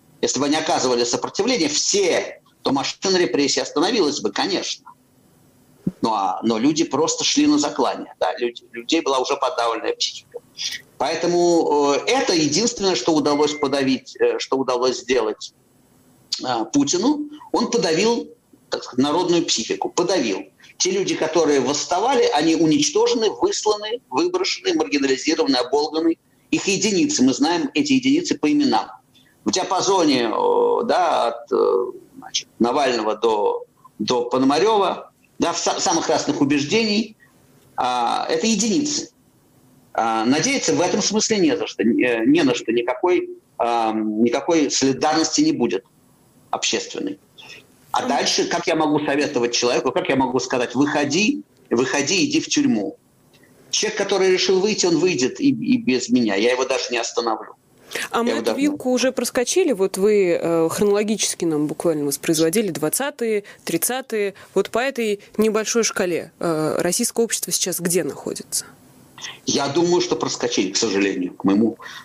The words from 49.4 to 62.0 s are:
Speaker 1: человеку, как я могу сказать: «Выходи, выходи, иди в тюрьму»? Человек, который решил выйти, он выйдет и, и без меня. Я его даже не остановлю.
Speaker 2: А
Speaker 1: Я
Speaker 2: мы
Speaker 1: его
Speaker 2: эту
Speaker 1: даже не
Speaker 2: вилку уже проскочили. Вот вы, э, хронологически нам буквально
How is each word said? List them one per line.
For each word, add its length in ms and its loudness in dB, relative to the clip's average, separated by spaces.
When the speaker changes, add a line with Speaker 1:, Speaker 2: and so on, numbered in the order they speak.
Speaker 1:
человеку, 380 0
как 180 -2
я 60 2
могу 240 0
сказать: 360 -2
«Выходи, 680 0
выходи, 560 0
иди 140 2
в 80 -8
тюрьму»? 500 0
Человек, 280 -2
который 340 2
решил 280 4
выйти, 260 0
он 120 4
выйдет 420 2
и, 100 4
и 280 2
без 320 0
меня. 260 2
Я 160 2
его 140 0
даже 260 -2
не 60 -2
остановлю. 580 -4
Speaker 2:
А 80 -2
Speaker 1:
Я 60 0
Speaker 2:
мы 60 0
Speaker 1:
его 100 0
Speaker 2:
эту 60 -4
Speaker 1:
даже 120 0
не 100 0
Speaker 2:
вилку 240 -2
уже 200 2
проскочили. 640 0
Вот 240 -2
вы, 440 4
э, 280 2
хронологически 760 0
нам 220 0
буквально 380 -2